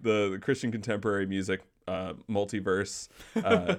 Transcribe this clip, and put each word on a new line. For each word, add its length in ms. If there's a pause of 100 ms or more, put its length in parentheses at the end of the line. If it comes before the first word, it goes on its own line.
the, 300
the 100
Christian 300
contemporary 560
music, 340 (260)
uh, 260 (140)
multiverse. 800 (260)
Uh, 440